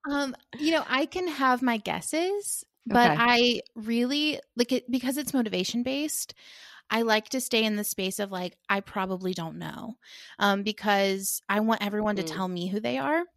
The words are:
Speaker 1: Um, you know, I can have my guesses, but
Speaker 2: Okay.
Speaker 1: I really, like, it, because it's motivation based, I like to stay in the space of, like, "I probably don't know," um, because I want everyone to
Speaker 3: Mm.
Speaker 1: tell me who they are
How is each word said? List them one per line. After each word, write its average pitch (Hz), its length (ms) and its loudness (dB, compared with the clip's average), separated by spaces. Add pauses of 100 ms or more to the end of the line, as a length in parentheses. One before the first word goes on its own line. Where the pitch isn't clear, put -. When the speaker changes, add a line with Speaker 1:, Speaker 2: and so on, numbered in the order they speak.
Speaker 1:
Um, 285 260 0 (240)
you 302 120 2
know, 311 160 2
I 277 180 2
can 370 220 -4
have 262 340 2
my 240 160 2
guesses, 349 840 -4 (220)
but 240 260 6
Speaker 2:
Okay. 147 80 4
Speaker 1:
I 240 420 4 (140)
really, 247 640 0 (160)
like, 240 160 0
it, 254 180 0
because 254 280 0
it's 285 160 -6
motivation 220 500 0
based, 277 500 -4 (560)
I 226 120 2
like 220 280 0
to 262 120 -2
stay 226 240 0
in 214 100 0
the 208 80 -4
space 190 360 -4
of, 196 120 -4
like, 180 260 -6 (120)
"I 202 100 0
probably 185 540 -4
don't 165 240 -8
know," 170 400 -10 (420)
um, 202 240 4
because 196 880 0
I 202 100 2
want 220 240 2
everyone 208 340 0
to 185 60 -2
Speaker 3:
Mm. 160 100 -4
Speaker 1:
tell 185 140 -4
me 180 200 -4
who 196 120 -2
they 240 180 -2
are 302 280 0 (100)